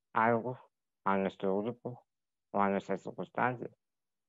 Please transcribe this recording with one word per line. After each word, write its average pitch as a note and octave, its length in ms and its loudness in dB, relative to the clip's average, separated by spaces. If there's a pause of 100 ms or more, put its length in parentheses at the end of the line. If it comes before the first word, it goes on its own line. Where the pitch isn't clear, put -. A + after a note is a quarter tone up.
(120)
algo A#2 460 2 (460)
a G2 120 2
nuestro F#2+ 460 0
grupo A#2+ 420 -8 (460)
o G#2 100 0
a G2+ 80 4
nuestras G2 340 -2
circunstancias". A#2 680 -4 (580)